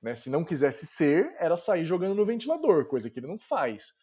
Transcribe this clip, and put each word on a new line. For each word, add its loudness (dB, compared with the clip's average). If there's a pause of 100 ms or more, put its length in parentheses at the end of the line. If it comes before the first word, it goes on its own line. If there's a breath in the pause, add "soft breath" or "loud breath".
né? -6
Se -12
não 0
quisesse 0
ser, 2
era 2
sair 0
jogando 0
no 2
ventilador, 2
coisa -4
que -14
ele -12
não -10
faz, -4 (100)